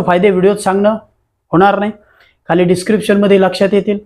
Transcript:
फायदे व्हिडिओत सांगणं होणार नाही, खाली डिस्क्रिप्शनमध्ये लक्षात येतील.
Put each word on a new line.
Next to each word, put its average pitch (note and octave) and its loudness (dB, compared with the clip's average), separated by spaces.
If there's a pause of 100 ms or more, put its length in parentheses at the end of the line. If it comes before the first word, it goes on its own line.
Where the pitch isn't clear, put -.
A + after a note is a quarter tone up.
फायदे F#3 2
व्हिडिओत F#3+ 0
सांगणं G3+ -2 (540)
होणार G3 2
नाही, G#3 -6 (580)
खाली F3 0
डिस्क्रिप्शनमध्ये G3+ 0
लक्षात F#3 0
येतील. G3+ -2